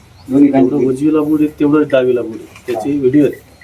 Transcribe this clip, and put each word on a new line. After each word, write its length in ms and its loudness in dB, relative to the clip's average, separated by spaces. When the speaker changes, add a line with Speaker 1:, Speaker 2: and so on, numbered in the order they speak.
Speaker 1:
दोन्ही 220 4
खांदी. 160 4
Speaker 2:
जेवढं 160 -2
उजवीला 360 0
बुड 180 -2
आहे, 200 -2
तेवढंच 280 0
डावीला 340 0
बुड 140 -10
आहे. 360 -14
त्याची 220 -6
Speaker 1:
हा. 60 -4
Speaker 2:
व्हिडिओ 240 2
आहे. 260 -4